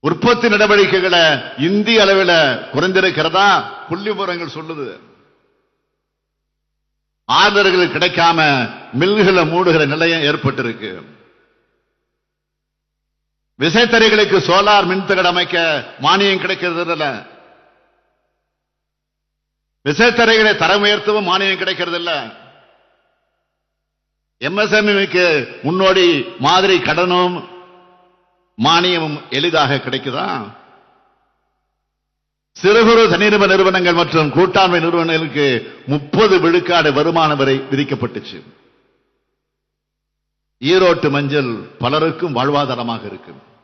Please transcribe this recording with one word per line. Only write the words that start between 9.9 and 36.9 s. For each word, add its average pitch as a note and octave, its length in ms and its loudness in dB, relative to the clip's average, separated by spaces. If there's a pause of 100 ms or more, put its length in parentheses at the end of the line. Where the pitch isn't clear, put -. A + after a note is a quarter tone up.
நிலையம் E3 340 0
ஏற்பட்டிருக்கு. B2 640 -4 (2750)
விசைத்தறிகளுக்கு G#3+ 720 2 (100)
சோலார் G3 440 2
மின்தகடு F#3 400 -2
அமைக்க F3 240 -2 (500)
மானியம் F#3+ 380 0
கிடைக்கிறது F3 420 -4 (100)
இல்ல. D3+ 100 -4 (2750)
விசைத்தறிகளை A3 760 2
தரம் G3 240 2
உயர்த்தவும் G#3 440 -2
மானியம் F#3+ 320 -2
கிடைக்கிறது F3 400 -6
இல்ல. E3+ 80 -6 (2500)
எம் F#3+ 160 -6
எஸ் F#3 140 -2
எம் G#3 120 2 (140)
இக்கு F3+ 220 0 (400)
முன்னோடி F#3 420 4 (380)
மாதிரி F#3 300 2 (120)
கடனும் F3+ 480 0 (1300)
மானியமும் E3 520 0 (200)
எளிதாக D3 460 0
கிடைக்குதா? C3 420 -6 (2250)
சிறு G#3 260 4
குறு A3+ 160 6 (100)
தனிநபர் G3+ 400 2
நிறுவனங்கள் F#3 480 2
மற்றும் D#3 360 0
கூட்டாண்மை F#3 480 2
நிறுவனங்களுக்கு E3 640 -2 (460)
முப்பது F#3+ 420 2 (100)
விழுக்காடு E3+ 540 2